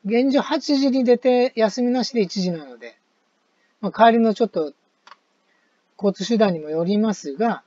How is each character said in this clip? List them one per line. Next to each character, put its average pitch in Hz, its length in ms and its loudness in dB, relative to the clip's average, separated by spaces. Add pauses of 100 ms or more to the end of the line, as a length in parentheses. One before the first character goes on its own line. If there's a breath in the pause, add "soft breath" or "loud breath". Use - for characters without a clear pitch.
現 240 260 0
状 262 100 2
八 285 380 -2
時 269 120 2
に 262 140 0
出 240 140 4
て、 247 380 2
休 220 260 0
み 240 80 0
な 247 140 0
し - 80 -8
で 233 80 -2
一 190 220 -2
時 180 100 -2
な 156 120 -10
の 123 140 -20
で、 117 180 -18 (840)
ま 196 120 -4
あ、 - 0 -
帰 226 200 6
り 233 80 2
の 220 140 2
ち - 80 -2
ょ - 40 4
っ - 20 -10
と、 151 240 -4 (1200)
交 196 180 0
通 185 120 -8
手 226 120 0
段 202 140 2
に 160 80 -6
も 151 100 -12
よ 160 140 -2
り 202 140 0
ま 214 160 0
す 143 200 -10
が 202 320 -2